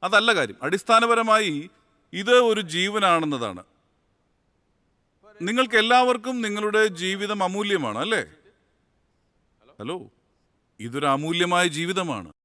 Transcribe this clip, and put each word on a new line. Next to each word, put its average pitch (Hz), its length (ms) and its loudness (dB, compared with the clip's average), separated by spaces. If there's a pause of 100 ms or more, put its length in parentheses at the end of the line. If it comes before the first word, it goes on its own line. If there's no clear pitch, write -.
അതല്ല 214 320 2
കാര്യം. 127 280 -2
അടിസ്ഥാനപരമായി 214 1080 2 (420)
ഇത് 202 220 0
ഒരു 233 260 4
ജീവനാണെന്നതാണ്. 165 1000 -2 (1800)
നിങ്ങൾക്കെല്ലാവർക്കും 240 1000 0
നിങ്ങളുടെ 214 440 0
ജീവിതം 196 580 -4
അമൂല്യമാണ്, 185 540 -2
അല്ലേ? 180 260 -2 (1600)
ഹലോ, 151 300 -12 (720)
ഇതൊരു 123 260 -6
അമൂല്യമായ 170 600 2
ജീവിതമാണ്. 160 680 -4 (120)